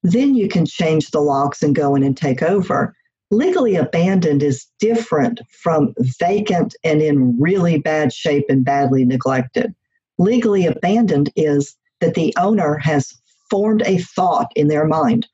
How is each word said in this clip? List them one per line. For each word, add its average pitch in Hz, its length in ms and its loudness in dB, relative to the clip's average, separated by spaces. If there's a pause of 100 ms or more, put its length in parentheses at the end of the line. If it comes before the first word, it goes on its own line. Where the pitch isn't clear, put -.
then 262 320 2
you 208 120 0
can 165 180 0
change 156 460 -2
the 156 80 -2
locks 143 420 -2
and 147 140 2
go 143 200 0
in 135 80 2
and 135 120 0
take 135 260 -4
over. 185 540 -2 (340)
Legally 262 460 0
abandoned 170 640 0
is 139 240 -2 (140)
different 190 720 -2
from - 440 -2 (260)
vacant 196 540 0 (100)
and 156 180 2
in 131 380 2
really 170 380 2
bad 151 360 -2
shape 143 360 -2
and 135 160 2
badly 135 400 0
neglected. 131 680 -2 (440)
Legally 208 480 2
abandoned 175 680 0
is 143 400 0 (240)
that 165 160 0
the 160 240 -2
owner 180 380 0
has 147 360 -2 (360)
formed 214 360 0
a 190 140 0
thought - 560 -2
in 147 140 2
their 151 180 0
mind 151 460 0